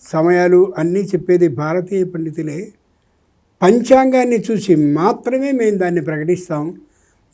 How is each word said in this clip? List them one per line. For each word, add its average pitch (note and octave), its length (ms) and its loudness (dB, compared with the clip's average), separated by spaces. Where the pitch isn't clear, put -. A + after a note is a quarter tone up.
సమయాలు F3+ 760 2
అన్నీ E3+ 220 0
చెప్పేది F3 480 0
భారతీయ F3 560 -4
పండితులే, D#3+ 680 -8
పంచాంగాన్ని B3 760 4
చూసి G3 380 0
మాత్రమే G#3 760 0
మేము G#3+ 260 0
దాన్ని F3 260 -2
ప్రకటిస్తాం. D#3 760 -4